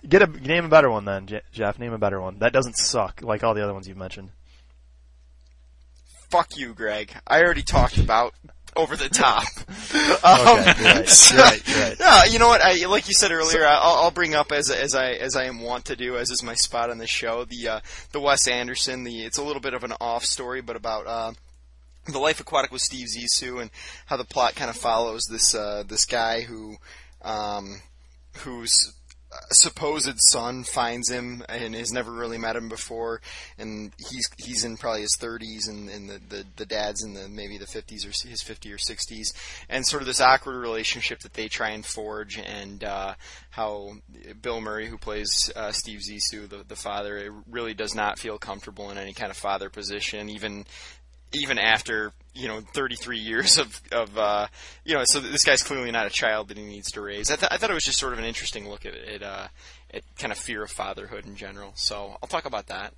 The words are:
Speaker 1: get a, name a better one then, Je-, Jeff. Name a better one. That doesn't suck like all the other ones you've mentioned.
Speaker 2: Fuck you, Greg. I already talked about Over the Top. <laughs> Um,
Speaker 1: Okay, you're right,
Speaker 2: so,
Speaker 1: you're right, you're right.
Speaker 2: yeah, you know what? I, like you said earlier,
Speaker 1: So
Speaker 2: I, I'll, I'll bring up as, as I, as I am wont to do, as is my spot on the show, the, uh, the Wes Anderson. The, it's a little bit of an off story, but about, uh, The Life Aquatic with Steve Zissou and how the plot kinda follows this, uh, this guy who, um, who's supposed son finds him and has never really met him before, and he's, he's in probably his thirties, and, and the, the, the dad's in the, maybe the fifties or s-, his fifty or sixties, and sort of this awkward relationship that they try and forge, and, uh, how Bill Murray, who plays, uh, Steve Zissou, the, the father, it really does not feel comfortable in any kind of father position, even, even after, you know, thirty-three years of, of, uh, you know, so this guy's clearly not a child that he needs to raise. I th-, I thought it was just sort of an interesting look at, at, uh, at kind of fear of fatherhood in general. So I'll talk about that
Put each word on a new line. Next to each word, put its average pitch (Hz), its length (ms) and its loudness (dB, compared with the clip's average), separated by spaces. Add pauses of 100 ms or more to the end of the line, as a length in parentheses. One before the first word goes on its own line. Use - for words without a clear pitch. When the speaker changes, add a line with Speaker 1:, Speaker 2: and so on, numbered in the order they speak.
Speaker 1:
get 190 140 10
a, - 40 10
name 156 380 0
a 160 40 -6
better 151 200 10
one 104 160 0
then, 98 220 -4
Je-, 104 140 -8 (100)
Jeff. 104 260 -2
Name 120 160 -6
a 110 60 -6
better 98 200 2
one. 92 200 -8
That 117 120 4
doesn't 123 260 2
suck - 440 -2
like 107 220 -2
all 113 100 4
the 104 100 0
other 101 120 -2
ones 92 120 -14
you've 95 80 -16
mentioned. 95 340 -12 (2000)
Speaker 2:
Fuck - 260 2
you, 123 160 -8
Greg. 107 380 -6 (160)
I 160 160 6
already 160 180 4
talked - 380 4
about 113 340 4 (420)
Over 156 200 2
the 131 140 -2
Top. 120 400 4
<laughs> - 40 -12 (680)
Um, 202 360 12
Speaker 1:
Okay, 190 200 8
you're 185 160 8
right, - 140 0
Speaker 2:
so, - 260 12
Speaker 1:
you're 262 80 12
right, - 240 8
you're 269 120 2
right. - 200 0
Speaker 2:
yeah, 269 260 12
you 226 140 4
know 233 80 10
what? 226 140 8
I, 180 260 6
like 202 200 2
you 196 60 -2
said 190 180 4
earlier, 160 280 2
Speaker 1:
So 156 60 6
Speaker 2:
I, 147 80 10
I'll, 151 320 6
I'll 175 60 4
bring 165 220 0
up 147 180 2
as, 143 200 0
as 135 240 0
I, 131 160 0
as 127 240 -4
I 131 100 0
am 120 160 -8
wont 123 240 -6
to 135 120 -6
do, 123 200 -4
as 123 140 -4
is 123 100 -4
my 117 140 -8
spot 120 340 -2
on 117 80 -8
the 113 100 -10
show, 117 380 -4
the, 120 220 -10
uh, 110 120 -4 (340)
the 147 80 -4
Wes 139 260 4
Anderson. 127 560 -4
The, 117 220 -10
it's 113 120 -6
a 143 60 -6
little 143 180 -6
bit 131 120 -6
of 120 100 -8
an 117 160 -8
off 120 260 -4
story, 127 360 -6
but 117 160 -10
about, 110 300 -6
uh, 113 260 -6 (720)
The 139 120 -6
Life 156 200 0
Aquatic 135 320 -2
with 127 100 -6
Steve 127 280 -6
Zissou 120 520 -4
and 110 80 -10 (360)
how 147 120 -4
the 123 80 -6
plot 123 300 0
kinda 117 180 -6
follows 117 560 -2
this, 113 240 2
uh, 104 320 -4
this 110 200 0
guy 113 360 0
who, 110 360 -14 (440)
um, 104 600 -8 (560)
who's 120 560 0 (560)
supposed 151 640 2 (160)
son 123 340 -2
finds 120 460 -2
him 123 400 -8
and 113 240 -8
has 117 180 -8
never 120 200 -6
really 117 260 -8
met 113 180 -4
him 113 140 -8
before, 113 500 -8 (380)
and 107 400 -12
he's, 123 400 -8
he's 120 260 -6
in 113 140 -8
probably 110 240 -4
his 104 140 -2
thirties, 110 520 -10
and, 104 220 -14
and 101 180 -16
the, 98 120 -16 (100)
the, 101 160 -12 (120)
the 107 100 -12
dad's 107 360 -6
in 104 120 -14
the, 98 120 -16
maybe 104 300 -14
the 101 80 -16
fifties 104 400 -12
or 101 40 -12
s-, - 120 -6
his 120 220 -12
fifty 107 280 -16
or 104 60 -14
sixties, 110 560 -8 (360)
and 127 180 -2
sort 143 160 -2
of 127 40 -6
this 127 140 0
awkward 131 380 4
relationship 117 640 -6
that - 120 -18
they 110 140 -8
try 110 220 -4
and 107 140 -10
forge, 107 540 -10
and, 101 460 -12
uh, 98 320 -8 (340)
how 104 440 -8 (500)
Bill 117 180 -6
Murray, 107 260 -8
who 113 120 -14
plays, 107 560 -4
uh, 107 160 -8
Steve 104 300 -8
Zissou, 104 460 -8
the, 101 200 -18
the 104 80 -16
father, 104 420 -8
it 101 140 -12 (180)
really 117 240 -8
does 107 220 -8
not 104 240 -2
feel 107 180 -10
comfortable 101 540 -14
in 98 80 -12
any 98 140 -12
kind 104 180 -8
of - 60 -14
father 98 340 -6
position, 104 580 -10
even, 104 340 -10 (720)
even 135 220 -4
after, 110 560 0 (220)
you 127 120 -10
know, 110 140 -8
thirty-three 120 580 -8
years 113 380 2
of, 131 240 -4 (100)
of, 107 280 -4
uh, 104 260 0 (400)
you 160 80 -2
know, 135 100 0
so 143 160 2
this 135 240 -2
guy's 139 200 4
clearly 127 280 -6
not 113 140 -2
a 101 60 -6
child 110 360 -2
that 104 100 -16
he 104 60 -14
needs 101 280 -12
to 107 100 -12
raise. 101 300 -6
I 151 40 0
th-, 180 160 -2
I - 60 -4
thought 214 140 -2
it - 40 -2
was 151 80 -4
just 135 160 -2
sort 131 140 -4
of 113 60 -8
an 110 60 -6
interesting 107 440 -10
look 104 160 -16
at, 98 100 -12
at, 98 280 -14
uh, 98 240 -12 (440)
at 107 120 -14 (160)
kind 120 120 -6
of 101 60 -8
fear 107 260 -10
of 104 60 -12
fatherhood 101 560 -12
in 101 100 -18
general. 101 400 -16
So 101 460 -8
I'll - 80 -14
talk 165 160 -6
about 110 220 -8
that 98 300 -12